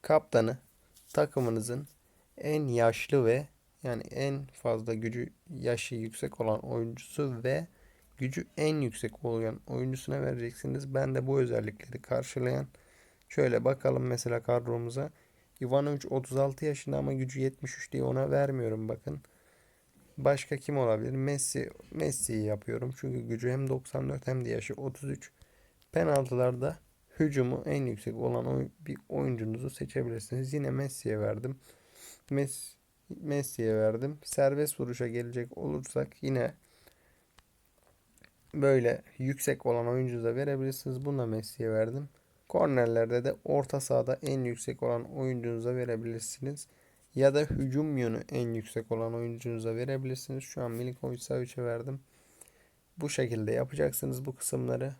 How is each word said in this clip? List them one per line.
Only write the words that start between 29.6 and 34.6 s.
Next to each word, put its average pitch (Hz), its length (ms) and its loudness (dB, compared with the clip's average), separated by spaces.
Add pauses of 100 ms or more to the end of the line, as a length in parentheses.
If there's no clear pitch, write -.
seçebilirsiniz. 127 840 -4
Yine 139 180 0
Messi'ye 131 480 -2
verdim. 107 400 -2 (720)
Mes-, 139 420 -2 (360)
Messi'ye 131 680 0
verdim. 113 480 2
Serbest 143 560 2